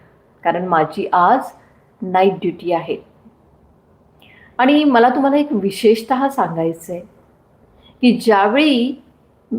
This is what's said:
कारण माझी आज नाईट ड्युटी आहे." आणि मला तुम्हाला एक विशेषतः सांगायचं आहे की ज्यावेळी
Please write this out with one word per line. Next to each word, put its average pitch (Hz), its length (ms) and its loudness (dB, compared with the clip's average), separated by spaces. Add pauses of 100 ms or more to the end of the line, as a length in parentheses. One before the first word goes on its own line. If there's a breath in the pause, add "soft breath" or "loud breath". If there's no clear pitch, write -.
(420)
कारण 175 240 -4
माझी 160 460 -2
आज 185 260 2 (640 soft breath)
नाईट 185 320 0
ड्युटी 170 380 -8
आहे." 156 260 -4 (1600 soft breath)
आणि 294 260 4
मला 247 260 4
तुम्हाला 277 280 0
एक 294 140 0
विशेषतः 226 800 0
सांगायचं 165 640 -4
आहे 175 80 -12 (1000 soft breath)
की 240 160 4
ज्यावेळी 240 840 0 (580)